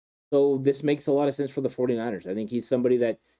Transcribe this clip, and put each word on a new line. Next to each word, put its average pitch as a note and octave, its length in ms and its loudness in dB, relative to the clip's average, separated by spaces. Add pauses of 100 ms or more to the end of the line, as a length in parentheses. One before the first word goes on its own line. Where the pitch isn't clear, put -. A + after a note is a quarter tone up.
(320)
So C#3 280 4
this C3+ 240 0
makes D3 240 0
a D3 40 2
lot C#3+ 160 4
of C3+ 60 -2
sense C#3 160 -4
for C#3 120 -6
the C3 60 -2
forty-niners. A#2 600 -2
I F#2+ 80 -4
think G#2+ 160 -6
he's A#2+ 180 -4
somebody B2 280 2
that A#2 220 0 (200)